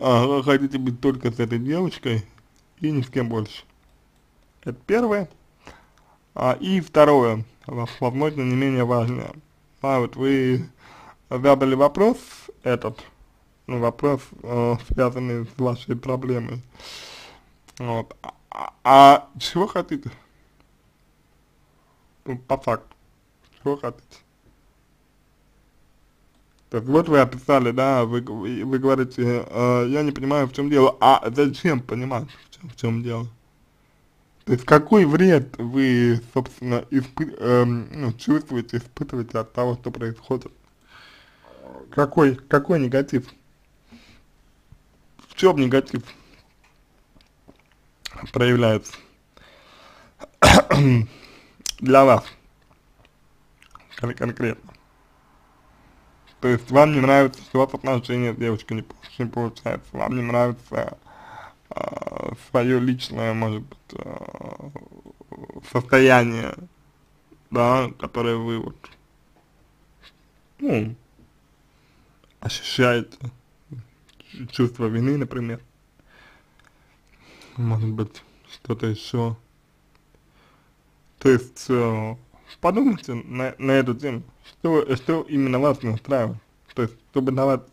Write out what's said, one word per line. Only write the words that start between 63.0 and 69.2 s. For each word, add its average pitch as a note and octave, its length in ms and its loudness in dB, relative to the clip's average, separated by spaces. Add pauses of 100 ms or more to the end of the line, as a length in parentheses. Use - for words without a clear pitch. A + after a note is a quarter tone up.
может A2 300 -4
быть, - 160 -20 (140)
э, - 760 -16 (1000)
состояние, B2 800 4 (960)
да, B2 400 2 (100)
которое A#2 360 -4
вы A2+ 240 -6
вот, - 160 -12 (1800)